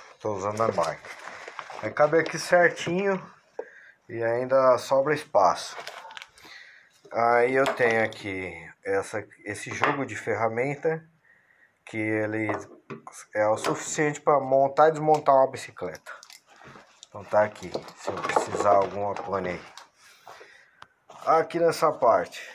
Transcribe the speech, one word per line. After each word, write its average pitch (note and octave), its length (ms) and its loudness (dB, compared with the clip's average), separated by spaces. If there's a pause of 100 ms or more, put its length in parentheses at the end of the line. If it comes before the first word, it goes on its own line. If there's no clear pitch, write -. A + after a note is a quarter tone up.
(200)
tô G#2+ 140 -6
usando G2+ 240 -4
na A2+ 100 2
bike. E2 400 -4 (760)
Aí A2 80 -6
cabe D3+ 280 4
aqui D#3+ 200 -2
certinho F3+ 840 2 (840)
e A#2 140 -8
ainda B2+ 560 4
sobra C3+ 360 0
espaço. - 600 2 (1400)
Aí A#2+ 420 4
eu C3+ 100 4 (100)
tenho A2+ 300 2
aqui F#2+ 480 -8 (320)
essa, G2 400 -4 (200)
esse G#2 280 -10
jogo C#3+ 320 -2
de G#2+ 120 -8
ferramenta, B2 880 -2 (840)
que - 100 -14
ele G#2+ 520 -2 (840)
é G#2+ 120 2
o C3+ 100 2
suficiente - 640 -4
pra D3 200 2
montar C3+ 480 4
e D#3+ 40 4
desmontar D3+ 420 2
uma C3+ 160 6
bicicleta. - 600 -12 (960)
Então G#2 160 -14
tá G#2+ 200 4
aqui, - 260 -6 (280)
se - 100 -10
eu F#2+ 60 -6
precisar G2+ 640 2
alguma G2 380 0
pane F#2 360 -4
aí. F2 120 -8 (1600)
Aqui D#3+ 360 0
nessa D#3+ 320 2
parte G2+ 480 2 (140)